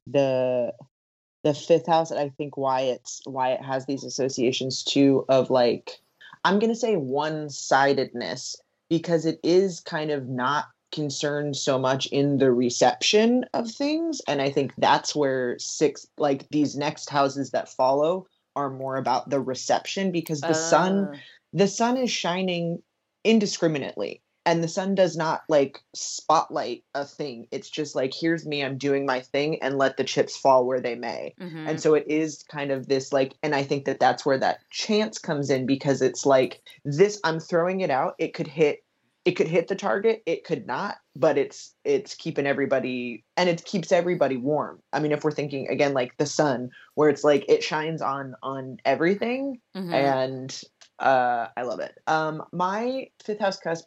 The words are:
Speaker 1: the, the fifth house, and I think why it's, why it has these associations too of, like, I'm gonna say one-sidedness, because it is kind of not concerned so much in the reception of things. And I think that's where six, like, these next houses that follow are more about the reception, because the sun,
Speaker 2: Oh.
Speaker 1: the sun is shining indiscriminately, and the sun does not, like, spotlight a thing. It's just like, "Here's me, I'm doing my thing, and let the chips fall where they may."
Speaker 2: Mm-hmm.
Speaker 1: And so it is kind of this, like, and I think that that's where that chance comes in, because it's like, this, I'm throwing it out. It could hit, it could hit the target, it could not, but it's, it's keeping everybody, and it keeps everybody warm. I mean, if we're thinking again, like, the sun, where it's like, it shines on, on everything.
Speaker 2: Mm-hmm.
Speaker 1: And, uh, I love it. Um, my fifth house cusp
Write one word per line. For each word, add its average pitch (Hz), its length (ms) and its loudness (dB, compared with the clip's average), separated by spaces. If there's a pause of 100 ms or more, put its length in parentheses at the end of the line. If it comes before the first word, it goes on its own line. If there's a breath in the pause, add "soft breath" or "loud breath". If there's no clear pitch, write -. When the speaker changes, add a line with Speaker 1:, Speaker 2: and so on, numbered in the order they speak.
Speaker 1:
the, 127 680 2 (720)
the 147 100 2
fifth 160 320 2
house, 165 240 2
and 143 100 -4
I 143 100 -2
think 143 280 -8
why 135 240 0
it's, - 440 -4
why 131 260 -2
it 127 100 -2
has 135 240 -6
these 135 180 -6
associations 131 800 -2
too 139 460 4
of, 131 220 4
like, 120 480 2 (440 loud breath)
I'm 196 160 4
gonna 226 160 2
say 226 200 0
one-sidedness, 139 1600 0 (340)
because 165 360 0
it 160 180 -2
is 180 360 4
kind 156 320 -6
of 135 160 -4
not 131 380 -2 (280)
concerned 147 640 -4
so 135 200 0
much 135 300 0
in 143 300 2
the 131 120 6
reception 170 960 2 (100)
of 233 160 -4
things. 311 560 -4
And 143 160 -2
I 139 80 0
think 139 280 -2
that's 135 360 2
where 131 460 0
six, - 480 -2 (100)
like, 139 320 0
these 139 280 0
next 147 320 -6
houses 139 420 0
that - 160 -2
follow 147 580 0 (300)
are 143 140 -2
more 131 260 -6
about 127 340 0
the 139 120 0
reception, 131 680 -2
because 160 280 -4
the 160 140 0
sun, 180 580 2
Speaker 2:
Oh. 143 60 -14 (340 loud breath)
Speaker 1:
the 190 160 2
sun 233 300 0
is 247 120 0
shining 175 720 -2 (440)
indiscriminately, 165 960 0 (240)
and 165 180 4
the 165 60 -2
sun 190 260 -2
does 175 220 4
not, 160 320 -2
like, 143 340 4 (100)
spotlight - 920 -2 (100)
a 143 80 -4
thing. 135 480 -10
It's - 180 -8
just 147 240 -6
like, 135 200 -2
"Here's 165 320 -2
me, 143 180 -4
I'm 135 140 -4
doing 139 280 0
my 127 140 0
thing, 147 420 -2
and 135 160 -2
let 135 200 2
the 127 80 -2
chips - 320 -2
fall 131 280 6
where 127 140 0
they 117 160 -4
may." 117 420 -8
Speaker 2:
Mm-hmm. 160 300 -10
Speaker 1:
And 156 140 -4
so 156 140 6
it 143 120 2
is 156 360 -2
kind 143 280 -6
of 131 160 -4
this, 135 240 0
like, 135 220 2 (100)
and 151 100 0
I 139 100 0
think 139 220 -2
that 135 140 -2
that's 127 260 2
where 135 120 4
that 104 320 0
chance 214 480 -2
comes 143 320 -4
in, 131 160 0
because 135 360 0
it's 131 240 0
like, 131 360 4 (240 loud breath)
this, 180 400 2
I'm 160 160 -2
throwing 180 400 0
it 160 100 0
out. 139 260 0
It 160 160 -4
could 160 140 -6
hit, 147 380 0 (400)
it 180 100 2
could 160 140 2
hit 170 180 2
the 202 80 -4
target, 208 500 0
it - 200 -4
could 135 200 -4
not, 147 340 -6 (140)
but 143 240 2
it's, - 460 -4
it's 139 320 -2
keeping 147 320 -4
everybody, 127 760 -2 (100)
and 180 140 2
it 170 160 -2
keeps 180 260 -4
everybody 175 460 2
warm. 120 440 -2 (120)
I 147 80 -2
mean, 151 100 0
if 147 140 -2
we're 151 60 2
thinking 143 360 -6
again, 139 260 2
like, 123 220 -2
the 151 100 0
sun, 127 460 0 (240 loud breath)
where 151 140 6
it's 143 160 0
like, 143 240 4
it 147 120 6
shines 156 400 -4
on, 135 400 -4
on 131 440 -8
everything. 226 760 0 (160)
Speaker 2:
Mm-hmm. 185 180 -6
Speaker 1:
And, 131 680 0 (380)
uh, 120 480 2 (100)
I 123 60 -4
love 104 180 -4
it. - 140 -8 (120)
Um, 156 460 -2
my 220 560 -2 (120)
fifth 208 180 -6
house 196 200 0
cusp 165 280 -6